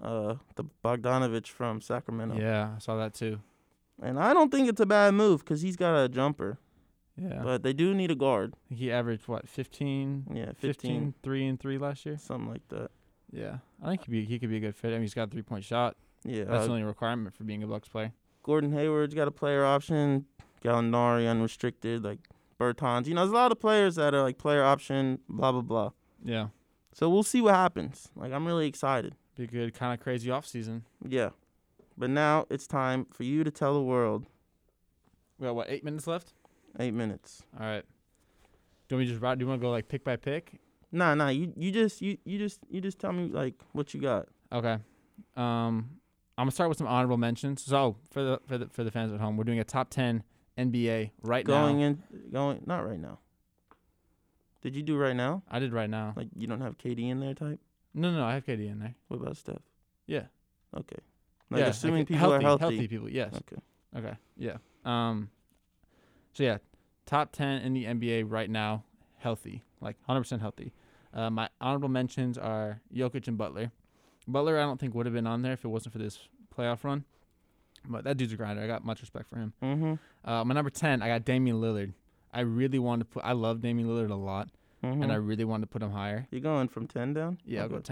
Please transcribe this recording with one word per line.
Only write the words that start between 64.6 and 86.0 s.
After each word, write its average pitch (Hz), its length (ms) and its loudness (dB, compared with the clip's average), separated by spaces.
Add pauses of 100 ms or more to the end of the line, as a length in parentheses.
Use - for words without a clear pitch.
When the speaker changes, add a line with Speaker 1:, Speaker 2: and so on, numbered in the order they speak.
Speaker 2:
Um, 113 460 -2 (1040)
so, - 80 -2
yeah, 117 160 2 (480)
top 143 260 2
ten 139 300 -2
in 131 100 -2
the 127 140 -2
N 117 120 -2
B 117 160 -2
A 113 100 0
right 107 260 -4
now, 107 340 -2 (320)
healthy, 113 480 -8 (160)
like, 107 160 -8 (100)
hundred 131 140 2
percent 117 220 -4
healthy. - 300 -10 (420)
Uh, 113 160 -4
my 110 180 -2 (120)
honorable 139 280 -2
mentions 127 480 -2
are 107 460 -4 (120)
Jokic 127 340 -4
and 113 100 -2
Butler. 104 320 -4 (560)
Butler, 147 320 2
I 147 40 2
don't 143 160 -2
think, 127 160 -4
would 117 120 0
have 117 80 -2
been 117 120 0
on 117 140 -2
there 127 140 -2
if - 100 -10
it 120 40 -4
wasn't 110 260 -6
for 113 40 -8
this 107 200 -8 (360)
playoff 120 300 -2
run. 143 200 -4 (840)
But 117 160 -8
that 139 140 -2
dude's 117 160 -2
a - 20 -8
grinder. 104 260 -6
I 110 40 -6
got 113 180 -6
much 110 160 -6
respect - 300 -14
for - 60 -12
him. 110 160 -6 (100)
Speaker 1:
Mm-hmm. 151 680 -2
Speaker 2:
Uh, 117 140 0
my 123 80 0
number 143 180 0
ten, 139 300 0
I 104 80 -2
got 117 160 0
Damian 127 380 2
Lillard. 104 300 -2 (380)
I 120 100 -4
really 123 380 2
wanted 120 260 0
to - 60 -20
put, - 140 -8
I 123 80 0
love 113 300 0
Damian 117 260 0
Lillard 113 220 0
a 101 40 -2
lot, 98 360 -4 (340)
Speaker 1:
Mm-hmm. 135 180 0
Speaker 2:
and - 80 2
I 107 60 2
really 107 280 0
wanted 110 180 -2
to 107 60 -4
put 110 140 -6
him 104 80 -4
higher. 104 400 -6